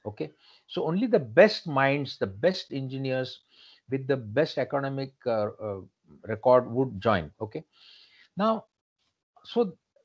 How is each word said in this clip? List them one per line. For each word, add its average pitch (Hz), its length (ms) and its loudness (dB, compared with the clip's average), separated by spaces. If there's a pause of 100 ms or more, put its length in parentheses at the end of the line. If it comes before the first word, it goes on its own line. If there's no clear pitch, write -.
Okay, 151 260 -10 (340)
so - 180 -6
only 185 220 0
the 208 120 4
best 160 480 4
minds, 139 520 0
the 117 80 -2
best 120 460 -2
engineers 131 680 -6 (500)
with 131 160 -4
the 139 100 2
best 123 420 -2
academic, 135 540 -4 (140)
uh, 110 220 0 (140)
uh, 101 180 -6 (480)
record 117 420 4
would 117 300 -2
join. 95 300 0 (100)
Okay, 110 220 -10 (720)
now, 214 280 -2 (800)
so 233 320 -2 (280)